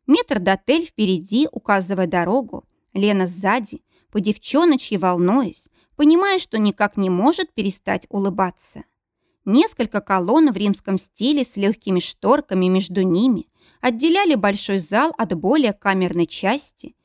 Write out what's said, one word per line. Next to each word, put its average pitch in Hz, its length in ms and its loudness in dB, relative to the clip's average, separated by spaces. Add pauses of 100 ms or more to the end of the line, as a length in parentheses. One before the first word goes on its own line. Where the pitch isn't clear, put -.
Метрдотель 262 800 2
впереди, 202 640 0
указывая 190 560 -2
дорогу, 185 580 -2 (280)
Лена 196 340 2
сзади, 196 560 -4 (340)
по 214 40 0
девчоночьи 254 760 0
волнуясь, 180 720 0 (240)
понимая, 359 440 4
что - 200 -8
никак 208 380 0
не 190 140 0
может 262 420 0
перестать 190 560 -6
улыбаться. 190 760 -6 (600)
Несколько 233 560 0
колонн 208 500 2
в 196 60 -4
римском 196 400 -2
стиле 262 480 -2
с - 140 -12
лёгкими 196 420 0
шторками 190 640 0
между 185 360 0
ними 185 460 0 (340)
отделяли 311 520 2
большой 202 440 -2
зал 202 400 0
от 196 160 -2
более 208 400 0
камерной 180 520 0
части – - 800 -6